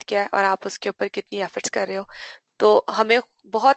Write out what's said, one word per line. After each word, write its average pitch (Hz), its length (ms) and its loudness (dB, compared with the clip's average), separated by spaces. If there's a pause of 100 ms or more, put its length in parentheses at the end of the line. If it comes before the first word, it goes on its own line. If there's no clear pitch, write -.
क्या 202 140 0
है 202 120 -8
और 196 100 2
आप 190 220 -2
उसके - 220 -8
ऊपर 202 200 -6
कितनी - 300 -10
एफर्ट्स 190 320 -6
कर 196 180 -4
रहे 190 80 -8
हो। 196 120 -8 (500)
तो 214 320 6
हमें 220 300 2 (260)
बहुत 226 300 2